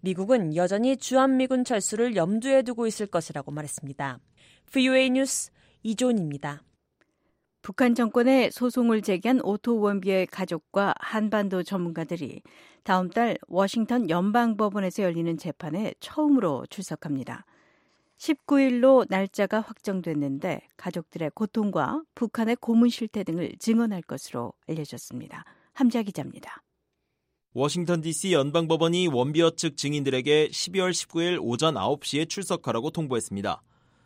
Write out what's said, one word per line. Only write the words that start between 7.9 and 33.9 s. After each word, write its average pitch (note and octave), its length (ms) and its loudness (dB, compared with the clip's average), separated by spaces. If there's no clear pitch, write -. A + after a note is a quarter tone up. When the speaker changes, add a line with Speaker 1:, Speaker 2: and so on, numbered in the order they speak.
Speaker 2:
정권에 A#3+ 540 4
소송을 A#3 520 2
제기한 A3 400 2
오토 G#3+ 380 0
원비의 F#3+ 460 2
가족과 F#3 760 -2
한반도 G#3 640 0
전문가들이 E3+ 760 -6
다음 F#3 260 2
달 A3+ 280 0
워싱턴 G#3+ 600 0
연방법원에서 G3+ 920 0
열리는 E3+ 340 0
재판에 E3+ 600 -6
처음으로 B3+ 720 2
출석합니다. C#3+ 720 -8
십구 C#4+ 420 0
일로 B3+ 480 6
날짜가 G3 520 0
확정됐는데 D3+ 1000 -4
가족들의 - 580 -6
고통과 G#3 680 -2
북한의 A#3 460 -2
고문 A#3 280 6
실태 G#3+ 360 -4
등을 E3+ 340 -4
증언할 A3 440 0
것으로 - 500 -10
알려졌습니다. - 760 -10
함지아 A#3+ 280 2
기자입니다. - 600 -10
Speaker 3:
워싱턴 E3 480 -2
디씨 E3 320 -2
연방법원이 E3 760 2
원비어 D3+ 480 2
측 D#3+ 200 -4
증인들에게 C#3+ 760 2
십이월 F3+ 420 -2
십구 - 280 -4
일 F3 180 0
오전 B2 360 0
아홉 A2+ 280 -2
시에 D3 200 -2
출석하라고 D#3 640 -4
통보했습니다. A2 720 -4